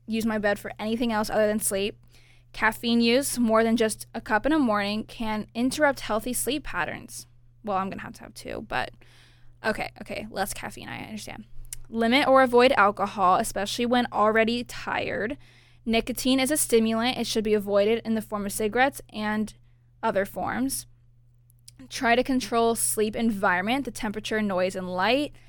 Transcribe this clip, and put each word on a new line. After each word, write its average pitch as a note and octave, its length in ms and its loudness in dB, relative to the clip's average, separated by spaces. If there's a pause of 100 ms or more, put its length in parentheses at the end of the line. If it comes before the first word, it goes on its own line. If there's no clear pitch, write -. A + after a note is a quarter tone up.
use A3 200 -2
my A3 120 0
bed G3+ 200 0
for - 200 -12
anything A3+ 340 -2
else G#3+ 180 0
other G#3+ 160 2
than G#3+ 140 0
sleep. G3+ 360 -2 (560)
Caffeine A#3 480 2
use, B3 380 2
more A3 260 4
than A3+ 120 2
just A3 380 0
a A#3 60 -6
cup A3 240 0
in C#4+ 80 4
the D#4+ 60 4
morning, G#3 460 0
can G#3+ 500 -6
interrupt C4+ 460 2
healthy A3+ 320 -2
sleep C4+ 320 -2
patterns. - 600 -8 (380)
Well, G3 140 -2
I'm F#3+ 100 -2
gonna F#3 140 -10
have - 120 -12
to - 80 -20
have - 120 -18
two, B1 340 -10
but A#2+ 220 -4 (760)
okay, G#3+ 260 -2 (100)
okay, G#3 300 -12
less G3 220 -4
caffeine, - 360 -12
I - 160 -10
understand. G#3+ 400 -14 (440)
Limit A3+ 380 2
or C4 160 8
avoid B3 300 6
alcohol, G3+ 640 2
especially G#3+ 500 -2
when A#3+ 260 2
already A3 520 2
tired. - 720 -6 (480)
Nicotine A#3+ 560 0
is C4 100 0
a D#4 60 2
stimulant. A3+ 640 2
It A#3 80 -2
should A3 180 -2
be G#3+ 100 2
avoided G#3 500 2
in A3 100 0
the A3 80 -2
form G3+ 240 -6
of G3+ 60 -6
cigarettes A#3+ 500 0 (100)
and G#3+ 400 -4 (500)
other G3+ 220 0
forms. A3 640 -4 (1000)
Try A#3 260 2
to B3 80 2
control A#3 520 2
sleep A3 420 0
environment, G#3 680 2
the A#3 60 -6
temperature, G#3+ 500 -4
noise, F#3+ 360 0
and F#3 120 -6
light. A3 440 0 (160)